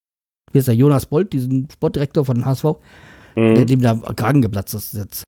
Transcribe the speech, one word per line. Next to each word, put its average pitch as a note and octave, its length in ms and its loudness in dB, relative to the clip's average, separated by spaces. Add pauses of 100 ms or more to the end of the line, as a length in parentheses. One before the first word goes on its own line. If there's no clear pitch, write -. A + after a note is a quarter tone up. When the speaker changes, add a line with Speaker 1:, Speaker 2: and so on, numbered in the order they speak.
(520)
Speaker 1:
wie C#3+ 80 2
ist B2+ 80 0
der, A#2+ 80 2
Jonas C3+ 300 2
Bolt, E3+ 280 -2
diesen C3 360 -4
Sportdirektor C#3+ 560 -4
von B2 200 -2
H C3+ 60 0
S C3 100 -4
V, D#3 200 -2 (540)
Speaker 2:
Mhm. A2+ 200 4
Speaker 1:
der B2 100 6
dem C3 160 2
da A#2 140 2
Kragen A2+ 460 0
geplatzt G2+ 320 -4
ist G#2 200 -12
jetzt. G2+ 340 -12